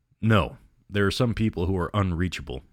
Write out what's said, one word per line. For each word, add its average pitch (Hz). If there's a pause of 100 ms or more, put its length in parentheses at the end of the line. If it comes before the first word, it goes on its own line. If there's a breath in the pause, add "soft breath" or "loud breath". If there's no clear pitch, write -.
(220)
"No. 104 (320)
There 101
are 95
some 117
people 107
who 95
are 87
unreachable." 90 (100)